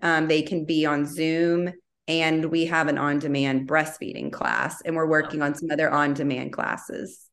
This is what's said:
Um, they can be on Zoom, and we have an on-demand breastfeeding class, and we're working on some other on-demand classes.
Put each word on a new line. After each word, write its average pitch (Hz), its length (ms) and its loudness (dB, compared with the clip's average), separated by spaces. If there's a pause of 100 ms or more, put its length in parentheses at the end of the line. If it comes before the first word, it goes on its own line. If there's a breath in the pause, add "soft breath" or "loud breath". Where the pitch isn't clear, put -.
Um, 160 240 2
they 156 160 4
can 160 220 -4
be 156 220 2
on 147 200 2
Zoom, 165 680 0 (360)
and 160 380 2
we 165 200 2
have 160 220 2
an 147 100 0
on-demand 139 720 0
breastfeeding 156 640 -2
class, - 500 -2
and 165 140 -4
we're 160 100 0
working 156 340 0
on 147 140 0
some 160 160 -8
other 151 180 2
on-demand 143 640 0
classes. - 800 -8